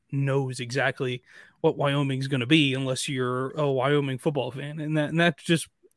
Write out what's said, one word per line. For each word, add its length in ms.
knows 500
exactly 640
what 160
Wyoming's 520
gonna 180
be 280
unless 340
you're 420
a 200
Wyoming 480
football 320
fan, 300
and 160
that, 140
and 100
that's 220
just 260